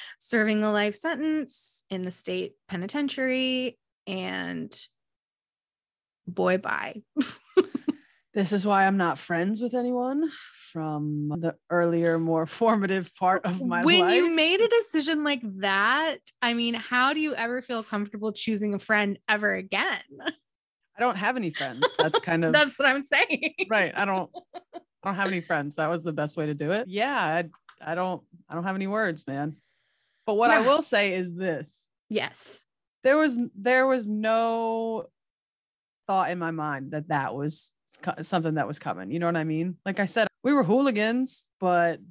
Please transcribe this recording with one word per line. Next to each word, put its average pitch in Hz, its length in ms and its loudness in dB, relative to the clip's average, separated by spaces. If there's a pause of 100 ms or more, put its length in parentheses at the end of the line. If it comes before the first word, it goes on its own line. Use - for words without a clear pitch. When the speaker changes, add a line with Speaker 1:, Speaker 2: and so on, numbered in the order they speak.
(200)
Speaker 1:
serving 214 440 2
a 214 80 2
life 208 240 2
sentence 311 920 -4
in 190 120 -6
the 180 100 -6
state 185 420 -6 (140)
penitentiary, 254 1080 -2 (300)
and 185 680 -6 (1500)
boy, 180 300 2
bye. - 460 -6 (160)
<laughs> - 20 2 (1120)
Speaker 2:
This 196 200 0
is 196 120 0
why 196 220 6
I'm 196 80 4
not 175 240 2
friends 185 420 -2
with 240 120 -4
anyone 254 580 -2 (400)
from 151 680 -4
the 165 140 -2 (140)
earlier, 170 480 2
more 165 280 0
formative 196 760 0
part 185 240 2
of 185 180 -2
my 202 220 0
Speaker 1:
When 349 260 8
you 359 180 6
Speaker 2:
life. 330 80 2
Speaker 1:
made 330 260 4
a 453 80 4
decision 320 560 2
like 285 160 0 (180)
that, 220 560 2 (260)
I 233 120 2
mean, 233 200 0
how 247 380 0
do 311 80 -2
you 302 160 0
ever 240 260 -4
feel 226 220 -6
comfortable 208 480 -4
choosing 208 420 -2
a 196 60 -2
friend 208 480 0
ever 208 260 2
again? 190 460 -2 (220)
Speaker 2:
I - 800 -14
don't 233 160 2
have 208 180 0
any 208 140 -2
friends. 139 500 -2
That's - 220 4
kind 165 240 2
Speaker 1:
<laughs> - 0 -
Speaker 2:
of 160 80 4
Speaker 1:
That's 294 260 4
what 277 80 4
I'm 277 140 2
saying. 294 520 0 (160)
Speaker 2:
Right. 208 240 2
I 202 120 0
don't, 190 240 -2 (260)
I - 240 -16 (240)
don't 196 120 -2
have 196 120 0
any 185 140 -2
friends. 147 340 -2
That 156 140 0
was 170 160 -2
the 165 80 -4
best 147 240 -4
way 156 80 -2
to 151 80 -2
do 147 180 -4
it. 208 160 -2
Yeah. 214 340 -2
I, 165 280 0 (420)
I 170 40 -2
don't, 180 260 -4 (260)
I - 60 -14
don't 170 100 -6
have 190 140 -2
any 190 100 -4
words, 202 400 -2
man. 143 300 -6 (680)
But 208 100 0
what 233 160 4
I 311 100 6
Speaker 1:
Yeah. 226 80 4
Speaker 2:
will 302 140 4
say 202 320 2
is 180 200 -4
this. 170 500 -6 (220)
Speaker 1:
Yes. - 560 -6 (400)
Speaker 2:
There 269 140 6
was, 311 180 4 (220)
there 254 300 4
was 254 200 0
no 226 1000 0 (1000)
thought 185 240 2
in 180 80 -4
my 165 120 -2
mind 147 400 -4
that 156 180 -6
that 135 260 -2
was 147 380 -6 (280)
co-, - 200 -6
something 165 320 -2
that 143 160 0
was 147 100 -10
coming. 92 320 -8
You 170 80 -4
know 170 60 -2
what 170 100 0
I 160 80 -2
mean? 160 320 -2 (100)
Like 196 140 -4
I 202 60 0
said, 202 240 0 (160)
we 277 80 2
were 226 100 4
hooligans, 233 840 0 (140)
but 170 400 2 (100)